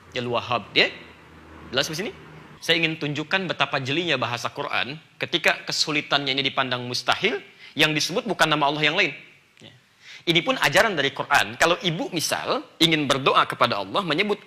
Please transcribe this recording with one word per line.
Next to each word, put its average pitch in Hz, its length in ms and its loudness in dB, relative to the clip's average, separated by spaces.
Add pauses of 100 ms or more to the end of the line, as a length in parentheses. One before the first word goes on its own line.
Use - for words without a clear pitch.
(120)
Ya 127 160 -6
Wahhab." 117 480 -2
Ya? 180 160 4 (800)
Jelas 135 160 0
di 156 80 -8
sini? 214 160 -6 (480)
Saya 170 220 0
ingin 160 180 0
tunjukkan 151 500 -2
betapa 143 300 0
jelinya 143 420 0
bahasa 117 300 -2
Quran 139 480 -4 (220)
ketika 175 480 0
kesulitannya 147 640 -2
ini 135 120 0
dipandang 127 400 -2
mustahil, 233 560 -2 (360)
yang 156 160 4
disebut 151 320 -2
bukan 165 240 2
nama 147 240 4
Allah 151 100 -2
yang 151 160 2
lain. 151 160 0 (460)
Ya. 110 120 -20 (540)
Ini 175 140 4
pun 165 180 -2
ajaran 180 340 4
dari 135 220 0
Quran. 117 460 0
Kalau 170 200 4
ibu 190 300 -2
misal 123 540 -2 (160)
ingin 156 240 4
berdoa 135 420 2
kepada 117 320 0
Allah, 104 260 -4
menyebut 196 420 -2